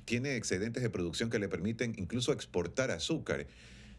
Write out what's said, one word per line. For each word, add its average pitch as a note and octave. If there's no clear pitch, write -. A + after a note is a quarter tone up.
tiene B2+
excedentes A2
de A2+
producción F#2
que A2+
le G2
permiten G#2+
incluso A#2
exportar -
azúcar. E2+